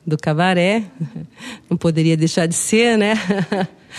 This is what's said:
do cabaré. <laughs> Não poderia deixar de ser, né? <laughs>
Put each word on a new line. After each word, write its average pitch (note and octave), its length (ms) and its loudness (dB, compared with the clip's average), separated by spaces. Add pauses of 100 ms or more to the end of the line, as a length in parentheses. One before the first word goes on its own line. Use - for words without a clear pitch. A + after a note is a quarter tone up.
do D#3 120 -2
cabaré. F3+ 680 0 (440)
<laughs> - 420 -18
Não F3 60 -2
poderia D#3+ 400 2
deixar E3 300 0
de E3+ 100 -2
ser, A3+ 420 2
né? G#3+ 200 2
<laughs> F#3+ 640 -2 (180)